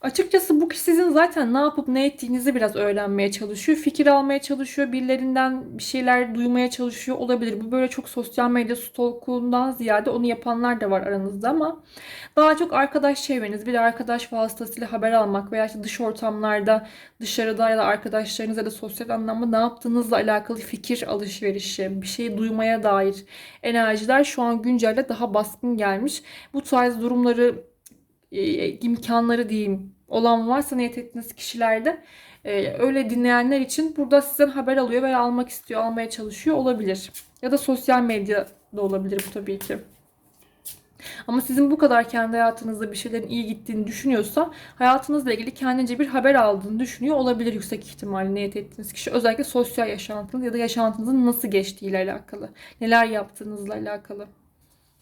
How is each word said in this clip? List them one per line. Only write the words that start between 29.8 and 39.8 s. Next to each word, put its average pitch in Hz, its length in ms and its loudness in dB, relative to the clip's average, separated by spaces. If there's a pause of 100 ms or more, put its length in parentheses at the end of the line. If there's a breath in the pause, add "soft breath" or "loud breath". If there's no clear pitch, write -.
olan 233 420 2
varsa 277 260 0
niyet 240 220 -2
ettiğiniz 233 360 -12
kişilerde, 233 720 0 (420 loud breath)
e, - 280 0
öyle 262 360 2
dinleyenler 240 520 4
için 311 360 -2
burada 285 240 6
sizden 285 260 4
haber 269 300 0
alıyor 247 260 2
veya 262 160 2
almak 240 300 0
istiyor, - 320 -6
almaya 226 280 -2
çalışıyor 226 480 -2
olabilir. 214 540 0 (300)
Ya 247 100 -2
da 277 60 4
sosyal 254 440 2
medya 208 460 0 (280)
da 208 60 -4
olabilir 190 460 -2
bu - 60 -14
tabii 202 260 -6
ki. - 180 -8 (1500 loud breath)